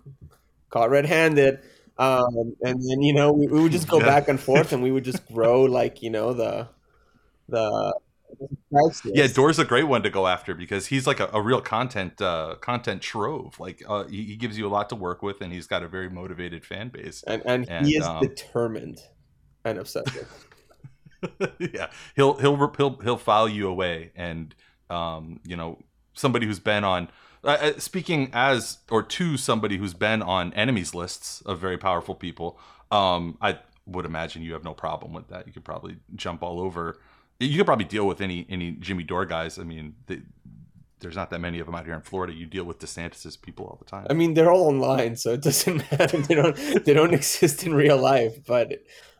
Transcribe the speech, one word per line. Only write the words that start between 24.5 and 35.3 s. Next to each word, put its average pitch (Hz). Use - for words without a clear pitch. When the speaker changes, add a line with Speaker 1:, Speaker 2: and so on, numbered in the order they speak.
Speaker 2:
um, 82
you 87
know, 82
somebody 120
who's 101
been 104
on, 90
uh, 143
uh, 151
speaking 147
as, 123
or 110
to 165
somebody 107
who's 95
been 104
on 87
enemies 104
lists -
of 95
very 92
powerful 87
people, 85
um, 87
I 98
would 92
imagine 80
you 82
have 78
no 80
problem 80
with 82
that. 90